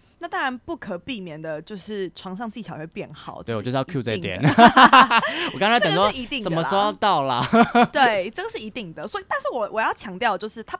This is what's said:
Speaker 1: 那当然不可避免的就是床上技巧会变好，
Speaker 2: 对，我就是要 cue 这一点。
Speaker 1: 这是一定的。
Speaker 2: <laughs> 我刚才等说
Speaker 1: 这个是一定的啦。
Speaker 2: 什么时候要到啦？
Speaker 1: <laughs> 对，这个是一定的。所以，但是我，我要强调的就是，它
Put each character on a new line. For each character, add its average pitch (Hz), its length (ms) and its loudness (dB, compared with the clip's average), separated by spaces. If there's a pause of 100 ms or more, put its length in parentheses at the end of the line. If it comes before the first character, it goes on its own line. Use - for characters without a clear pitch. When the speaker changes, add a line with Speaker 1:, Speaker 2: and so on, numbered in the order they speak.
(200)
Speaker 1:
那 339 80 -10
当 359 140 -6
然 254 180 -4
不 330 160 -10
可 185 220 -10
避 220 240 -10
免 160 200 -12
的 160 200 -8
就 214 140 -16
是 190 360 -8
床 185 240 -12
上 226 160 -8
技 240 100 -12
巧 - 160 -12
会 156 100 -10
变 165 260 -12
好， - 280 -16
Speaker 2:
对， 117 140 -6
我 104 60 -4
就 123 100 -6
是 135 60 -2
要 131 80 0
cue 135 160 -4
这 110 140 -4
一 95 40 -6
点。 90 220 -6
Speaker 1:
这 151 60 2
是 - 40 6
一 - 40 -2
定 233 100 10
的。 240 560 8 (300)
Speaker 2:
<laughs> - 40 -12
我 131 40 -10
刚 208 120 2
才 240 80 4
等 - 140 2
说 196 140 4
Speaker 1:
这 208 40 0
个 269 60 -12
是 254 40 -8
一 233 40 -10
定 233 180 -6
的 190 60 -6
啦。 165 60 -2
Speaker 2:
什 - 0 -
么 165 80 -2
时 - 120 -2
候 196 60 2
要 208 100 0
到 185 320 0
啦？ 127 240 -2 (200)
Speaker 1:
<laughs> 240 260 4
对， 226 380 2
这 370 120 -8
个 453 60 -8
是 453 80 -10
一 214 120 -12
定 180 240 -12
的。 160 140 -10
所 403 140 -10
以， - 80 -20
但 587 100 -4
是 571 140 -6
我， 233 180 -4
我 214 80 -4
要 320 140 -2
强 185 260 -12
调 226 140 0
的 185 40 -4
就 220 120 -10
是， - 140 -12
它 - 160 -12